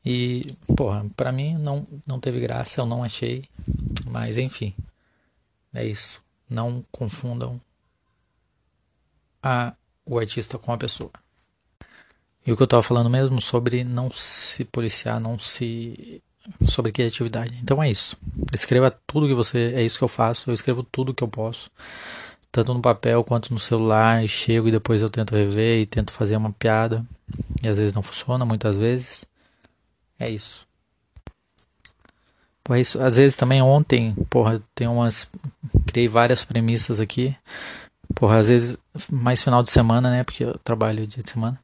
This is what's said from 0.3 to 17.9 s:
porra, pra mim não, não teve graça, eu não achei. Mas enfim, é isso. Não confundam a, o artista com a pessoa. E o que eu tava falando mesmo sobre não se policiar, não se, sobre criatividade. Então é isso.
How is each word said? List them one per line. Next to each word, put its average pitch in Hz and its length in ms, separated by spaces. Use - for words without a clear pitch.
porra, 104 280
pra 127 160
mim 143 240
não, 147 280
não 131 140
teve 123 200
graça, 120 420
eu 123 40
não 120 180
achei. 123 420
Mas 113 320
enfim, 123 380
é 120 100
isso. - 380
Não 120 440
confundam 120 680
a, 123 320
o 120 140
artista 113 400
com - 120
a 117 60
pessoa. 117 320
E 127 60
o 113 40
que 110 60
eu 131 60
tava 117 160
falando 120 260
mesmo 127 320
sobre 123 420
não 123 280
se - 520
policiar, 117 560
não 113 200
se, 117 840
sobre 117 240
criatividade. 117 680
Então 135 220
é 151 80
isso. - 260